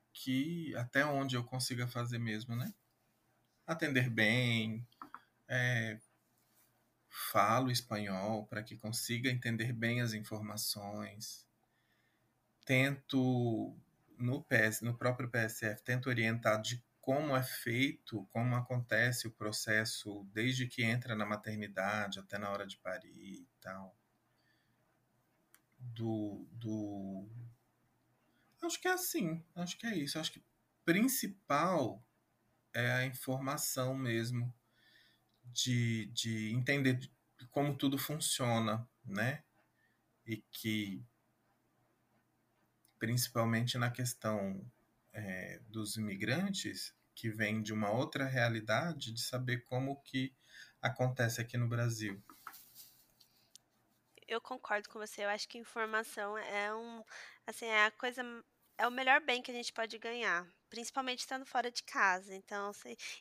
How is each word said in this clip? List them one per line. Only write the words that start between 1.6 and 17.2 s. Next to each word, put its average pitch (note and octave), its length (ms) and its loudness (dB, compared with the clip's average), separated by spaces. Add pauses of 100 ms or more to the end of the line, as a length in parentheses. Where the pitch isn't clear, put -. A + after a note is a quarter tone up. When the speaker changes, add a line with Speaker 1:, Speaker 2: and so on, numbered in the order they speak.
Speaker 1:
fazer A#2+ 320 -4
mesmo, A#2 360 -4
né? F3 180 -4 (920)
Atender C#3 440 2
bem, A2+ 760 4 (640)
é, A#2 520 0 (1120)
falo A2+ 600 4
espanhol G#2 760 -2
pra G#2+ 160 -6
que G2+ 140 -14
consiga A#2 520 -2
entender A#2+ 440 0
bem A#2 280 0
as A#2 120 -2
informações. G#2 1300 -8 (1200)
Tento B2+ 1120 2 (420)
no B2 260 0
P - 120 2
S, A2 280 4
no A#2+ 140 -2
próprio B2 320 0
P A#2+ 100 -2
S A2+ 260 0
F, G#2+ 180 -2
tenta B2+ 260 0
orientar A2+ 520 4
de A#2+ 220 -4 (180)
como C#3+ 340 2